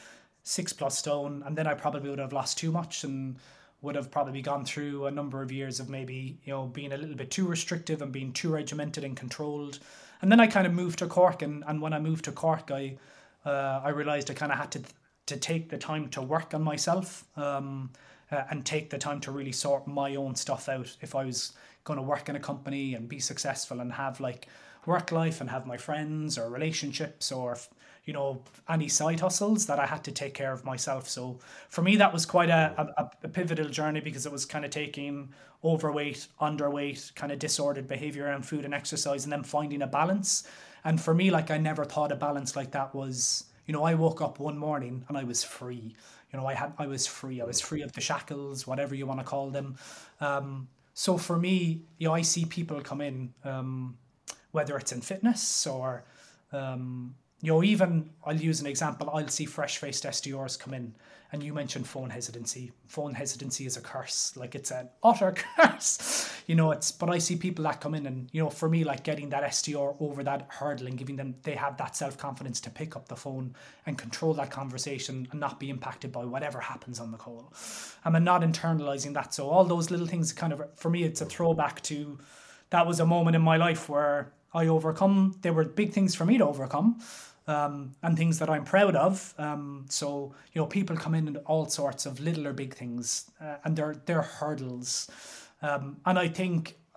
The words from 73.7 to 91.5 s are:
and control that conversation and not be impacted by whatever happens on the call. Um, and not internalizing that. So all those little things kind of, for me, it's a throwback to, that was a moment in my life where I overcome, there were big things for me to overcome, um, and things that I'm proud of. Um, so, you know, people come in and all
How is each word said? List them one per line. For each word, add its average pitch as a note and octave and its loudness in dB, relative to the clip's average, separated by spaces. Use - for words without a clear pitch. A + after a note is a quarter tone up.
and B2+ -4
control D#3+ 0
that C3+ -2
conversation C3 -6
and D3+ -6
not D3 -4
be C#3 -6
impacted B2+ -8
by A#2+ -6
whatever C3 -4
happens A#2+ -10
on A2+ -8
the A2+ -10
call. A#2 -16
Um, E3 6
and E3 8
not F3+ 8
internalizing D3 2
that. C#3+ -4
So C#3 -4
all F3 10
those E3+ 2
little E3+ 0
things E3+ 0
kind E3 -2
of, D3 -6
for - -2
me, E3+ 4
it's D#3+ 0
a D3+ -4
throwback D#3+ 2
to, D3 -6
that E3+ 6
was E3+ 2
a E3 6
moment E3 8
in E3 8
my D#3+ 8
life E3 4
where C#3+ 2
I E3 4
overcome, F#3+ 6
there E3+ 4
were D#3+ 6
big G#3 0
things F#3+ 4
for E3 2
me A#3 8
to G#3 8
overcome, C#3+ 4
um, C#3+ 0
and E3 4
things E3 4
that D3+ 2
I'm D3+ 2
proud F#3+ 8
of. F#3 4
Um, C#3+ -6
so, C#3+ -4
you E3 2
know, D3+ 2
people F#3 0
come D#3+ 0
in D#3+ 2
and C#3+ -4
all D#3 2